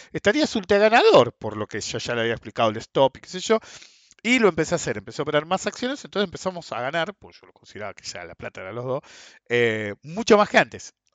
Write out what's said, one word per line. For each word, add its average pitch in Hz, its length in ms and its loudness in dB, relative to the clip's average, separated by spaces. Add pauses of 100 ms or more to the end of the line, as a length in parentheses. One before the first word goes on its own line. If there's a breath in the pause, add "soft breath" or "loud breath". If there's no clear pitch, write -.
(140 loud breath)
estarías 240 420 0
ultra 202 220 2
ganador, 214 560 6
por 107 240 -8
lo 107 100 -4
que 107 140 -6
yo - 160 -6
ya 120 180 -6
le 117 60 0
había 113 120 0
explicado 113 360 -2
el 107 80 -4
stop 135 400 0
y - 40 -20
qué - 80 -20
sé 180 100 -10
yo. 220 200 0 (640 loud breath)
Y 240 160 2
lo 214 100 4
empecé 160 260 -2
a - 20 0
hacer, 117 200 -6
empecé 101 240 -10
a - 20 -4
operar 147 220 0
más 185 220 -4
acciones, 254 360 -8
entonces 196 240 -4
empezamos 175 440 -10
a 117 100 -6
ganar, 156 340 -4
pues 87 240 -20
yo 92 80 -20
lo 90 60 -20
consideraba 98 400 -14
que - 100 -20
ya 87 220 -12
la 85 100 -16
plata - 260 -14
era 95 120 -12
los 120 120 -8
dos, 135 160 -4 (460 loud breath)
eh, 110 560 0
mucho 202 340 2
más 208 120 2
que 254 80 2
antes, 120 360 -2 (220)